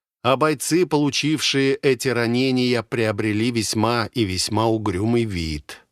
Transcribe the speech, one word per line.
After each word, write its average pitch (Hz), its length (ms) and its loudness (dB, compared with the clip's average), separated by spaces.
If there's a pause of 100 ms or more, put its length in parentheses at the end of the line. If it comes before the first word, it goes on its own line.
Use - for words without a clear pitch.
(220)
а 127 160 2
бойцы, 156 480 0
получившие 139 880 0
эти 135 320 0
ранения, 123 760 2
приобрели 107 680 0
весьма 113 640 0
и 117 120 0
весьма 107 420 -2
угрюмый 110 560 0
вид. 82 680 -6